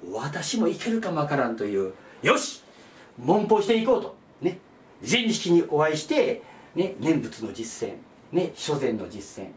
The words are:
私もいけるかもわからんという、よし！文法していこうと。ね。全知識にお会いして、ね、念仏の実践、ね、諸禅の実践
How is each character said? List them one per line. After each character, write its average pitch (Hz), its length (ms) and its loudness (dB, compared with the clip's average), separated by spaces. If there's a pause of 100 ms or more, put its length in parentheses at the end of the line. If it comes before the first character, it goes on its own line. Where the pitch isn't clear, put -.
(120)
私 147 480 -4
も 220 80 4
い - 80 0
け - 160 -6
る 226 80 2
か 196 120 -4
も 156 60 -2
わ 147 100 0
か 143 80 -2
ら 127 120 2
ん 113 80 -4
と 107 100 -4
い 101 120 -2
う、 95 160 -2 (280)
よ 247 160 6
し！ - 260 -6 (540)
文 175 300 2
法 214 140 6
し - 60 0
て 226 100 4
い 226 80 0
こ 247 100 4
う - 60 0
と。 - 140 -12 (260)
ね。 180 160 -2 (440)
全 220 260 0
知 202 80 2
識 - 160 0
に 170 180 8
お 151 140 4
会 156 100 2
い 156 40 -2
し - 80 -6
て、 - 360 2 (340)
ね、 180 240 0
念 143 220 2
仏 113 200 -10
の 101 120 -8
実 113 360 -6
践、 - 60 -12 (360)
ね、 175 240 0
諸 147 200 -2
禅 120 220 0
の - 120 -8
実 - 340 -12
践 95 140 -14